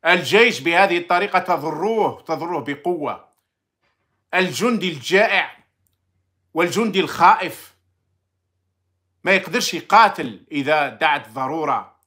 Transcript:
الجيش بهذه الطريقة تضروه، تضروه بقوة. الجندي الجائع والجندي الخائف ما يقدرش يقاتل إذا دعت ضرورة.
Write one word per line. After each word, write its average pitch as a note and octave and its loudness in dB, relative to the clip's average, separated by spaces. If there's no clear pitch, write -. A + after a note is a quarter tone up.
الجيش F3+ 2
بهذه F3 2
الطريقة F3+ 0
تضروه، E3 -2
تضروه D#3+ -6
بقوة. C#3+ -6
الجندي F3+ 0
الجائع F#3 0
والجندي F#3 0
الخائف F3+ 0
ما F3+ 2
يقدرش F#3+ -2
يقاتل F#3+ 2
إذا C#3+ 0
دعت C#3+ -2
ضرورة. C3+ -6